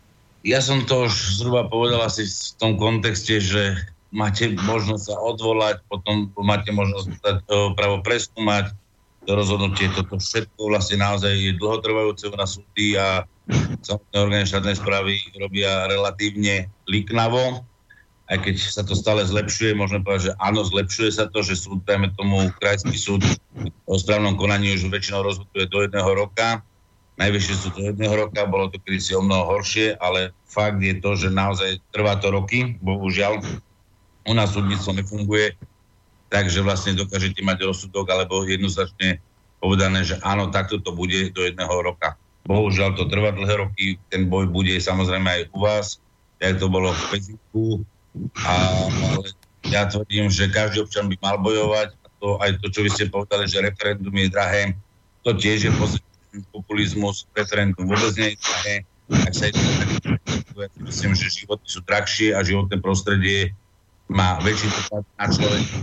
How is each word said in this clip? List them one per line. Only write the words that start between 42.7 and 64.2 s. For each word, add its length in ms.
to 160
trvá 240
dlhé 240
roky, 400
ten 160
boj 160
bude 320
samozrejme 480
aj 240
u 160
vás, 320
jak 240
to 80
bolo 240
v 160
Pezinku, 560
a, 80
ale 160
ja 240
tvrdím, 400
že 240
každý 320
občan 240
by 160
mal 160
bojovať, 560
a 100
to, 60
aj 140
to, 80
čo 160
vy 80
ste 160
povedali, 400
že 160
referendum 480
je 160
drahé, 320
to 80
tiež 320
je 80
pozitívny 800
populizmus, 800
referendum 560
vôbec 240
nie 240
je 0
drahé, 380
ak 80
sa 160
jedná, 220
tak 160
ja 160
si 160
myslím, 320
že 160
životy 320
sú 160
drahšie 560
a 80
životné 320
prostredie 800
má 400